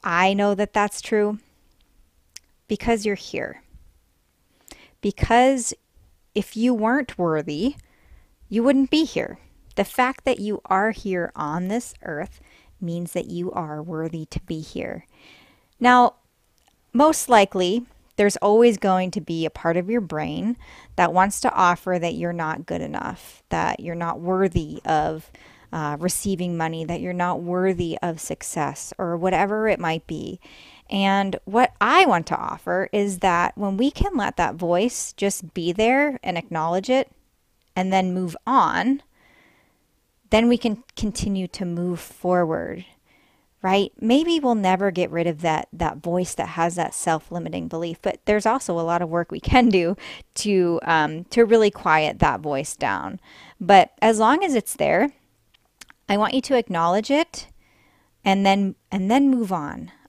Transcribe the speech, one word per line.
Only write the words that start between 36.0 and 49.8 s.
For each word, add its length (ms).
and 160
acknowledge 520
it 200
and 160
then 220
move 320
on, 560
then 180
we 100
can 260
continue 520
to 180
move 340
forward, 840
right? 360
Maybe 400
we'll 140
never 380
get 180
rid 160
of 160
that, 320
that 240
voice 380
that 140
has 260
that 180
self-limiting 760
belief, 320
but 240
there's 200
also 320
a 40
lot 200
of 80
work 220
we 80
can 300
do 260